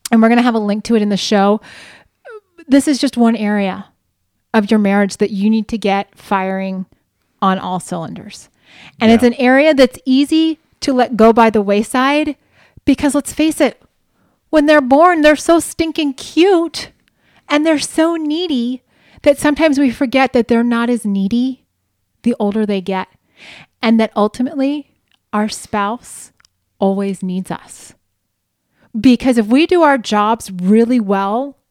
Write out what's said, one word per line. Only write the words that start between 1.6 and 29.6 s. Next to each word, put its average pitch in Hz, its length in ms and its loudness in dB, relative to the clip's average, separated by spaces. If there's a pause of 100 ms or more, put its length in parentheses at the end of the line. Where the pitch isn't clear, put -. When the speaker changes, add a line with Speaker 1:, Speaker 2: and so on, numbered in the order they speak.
Speaker 1:
This 277 220 2
is 269 100 0
just 262 200 -4
one 233 180 2
area 202 520 -4 (640)
of 208 160 0
your 220 100 2
marriage 202 380 0
that 208 120 -2
you 202 200 -2
need 220 180 -2
to 233 80 -8
get 196 400 -4
firing 190 720 -6 (560)
on 190 160 0
all 180 220 -8
cylinders. 170 680 -12 (500)
And 226 140 4
it's 233 100 4
Speaker 2:
Yeah. 247 60 6
Speaker 1:
an 233 60 -2
area 269 400 2
that's 262 320 2
easy 302 520 0 (220)
to 277 120 -2
let 254 240 0
go 220 160 6
by 226 180 4
the 220 100 0
wayside 262 760 -2 (480)
because, 277 300 0
let's 285 180 -4
face 311 280 -2
it, 262 220 0 (640)
when 302 180 2
they're 302 140 4
born, 302 400 4
they're 302 160 4
so 330 220 2
stinking 311 560 -4
cute 339 760 0 (580)
and 302 180 0
they're 311 140 0
so 330 340 -2
needy 302 680 -4 (400)
that 285 140 2
sometimes 294 440 0
we 269 100 2
forget 262 420 -2
that 240 140 2
they're 233 160 0
not 233 260 -2
as 240 160 -2
needy 220 600 -4 (580)
the 233 160 -2
older 214 260 -2
they 202 160 -4
get, 190 280 -6 (720)
and 226 160 2
that 214 160 0
ultimately 269 800 -4 (400)
our 214 160 -2
spouse - 840 -8 (480)
always 196 460 -2
needs 185 260 -6
us. - 440 -16 (1040)
Because 247 380 2
if 220 120 0
we 277 180 2